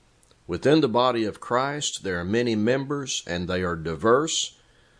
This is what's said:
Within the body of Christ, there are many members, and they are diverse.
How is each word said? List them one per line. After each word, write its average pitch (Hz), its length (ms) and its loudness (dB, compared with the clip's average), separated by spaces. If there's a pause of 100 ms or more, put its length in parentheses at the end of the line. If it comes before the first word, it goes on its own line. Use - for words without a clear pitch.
(460)
Within 147 360 4
the 143 40 2
body 120 380 2
of 101 160 -6
Christ, 139 640 -2
there 90 160 -2
are 87 60 -4
many 117 280 2
members, 131 720 -2
and 87 220 -4
they 92 140 -2
are 87 120 -2
diverse. 87 840 0 (420)